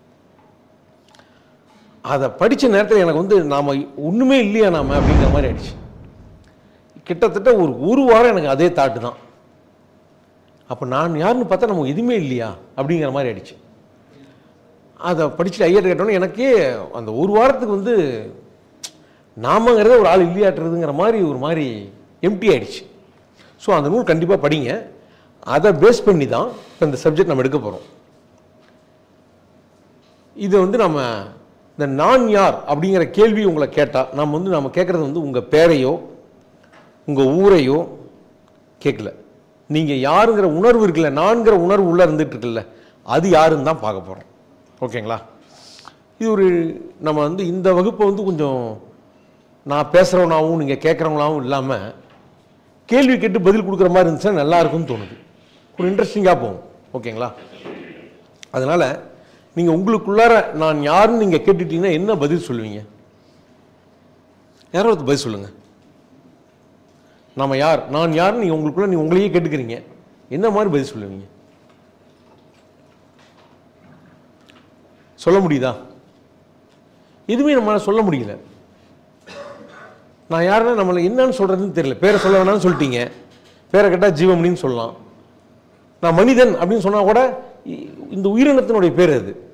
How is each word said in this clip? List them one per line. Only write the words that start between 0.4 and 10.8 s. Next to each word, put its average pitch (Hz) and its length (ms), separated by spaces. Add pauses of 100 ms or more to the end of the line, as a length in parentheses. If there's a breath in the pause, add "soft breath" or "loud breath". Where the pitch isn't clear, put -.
அதை 135 260
படிச்ச 233 360 (120)
நேரத்துல 208 280
எனக்கு 160 200
வந்து 196 200
நாம 143 320 (220)
ஒண்ணுமே 240 420
இல்லையா 208 300
நாம 143 280
அப்படிங்கிற - 340
மாதிரி 139 220
ஆயிடுச்சு. - 200 (1300 soft breath)
கிட்டத்தட்ட 208 520
ஒரு, 143 320
ஒரு 262 180
வாரம் 233 260
எனக்கு 160 180
அதே 143 180
thought 135 320
தான். 117 180 (1500)
அப்ப 131 180